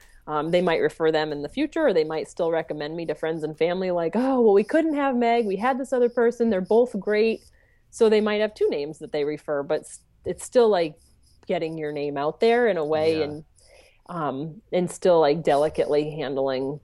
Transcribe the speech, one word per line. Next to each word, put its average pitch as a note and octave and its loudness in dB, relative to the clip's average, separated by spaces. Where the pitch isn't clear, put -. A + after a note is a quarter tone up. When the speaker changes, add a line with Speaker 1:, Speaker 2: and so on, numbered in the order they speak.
Speaker 1:
Um, D3+ -4
they F3+ 4
might E3+ 0
refer D#3+ 0
them D#3 0
in D3 -6
the C#3+ -8
future, D4+ -2
or G#3+ 2
they E3 2
might D#3 -6
still E3 -4
recommend D#3+ -4
me E3+ -8
to D#3 -4
friends D#3+ -6
and D3+ -8
family, F3+ -2
like, E3+ -2
"Oh, C4 0
well, A3 6
we G3+ 6
couldn't D#4 0
have C#4 0
Meg. A#3+ 2
We G3 -2
had A#3+ 0
this C4+ -8
other A#3+ 2
person. A#3 0
They're F#3+ 0
both A3+ 2
great." G#3+ 0
So - 2
they G#3+ 4
might G#3 0
have G#3+ -2
two G#4+ 0
names D3+ -6
that D#3 -16
they D3 -2
refer, D3 -4
but D3+ -2
s-, - -18
it's F3+ -8
still, A#3 4
like, E3+ 0
getting E3 -4
your D3+ -6
name D3 -6
out D3 -4
there A#3 4
in F#3+ 0
a D#3 -2
way D#3 0
Speaker 2:
Yeah. D#3 0
Speaker 1:
and D3 -8
um, D#3 -8
and F3+ 0
still, F3 4
like, D#3 2
delicately D3+ 0
handling C3+ -4